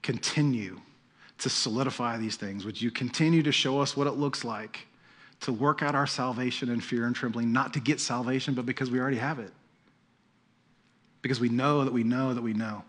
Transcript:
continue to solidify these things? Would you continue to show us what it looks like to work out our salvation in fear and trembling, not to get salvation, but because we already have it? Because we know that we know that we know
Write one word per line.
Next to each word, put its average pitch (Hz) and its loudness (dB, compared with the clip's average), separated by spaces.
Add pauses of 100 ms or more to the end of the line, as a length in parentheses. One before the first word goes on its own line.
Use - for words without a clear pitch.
continue 117 0 (580)
to - -4
solidify 120 -2
these 110 -4
things? 98 -8
Would 104 -8
you 117 0
continue 160 4
to 143 2
show 139 2
us 143 0
what 143 2
it 143 0
looks 139 -2
like 107 -8 (540)
to 135 -4
work 143 2
out 143 2
our 139 4
salvation 127 -2
in 117 0
fear 117 0
and 123 0
trembling, 117 0
not 131 2
to 147 0
get 135 0
salvation, 127 -2
but 120 -4
because 127 -2
we 127 2
already 131 0
have 135 -2
it? 101 -12 (1700)
Because 120 0
we 120 4
know 139 4
that 131 0
we 117 2
know 127 2
that 120 -2
we 113 -2
know 107 -4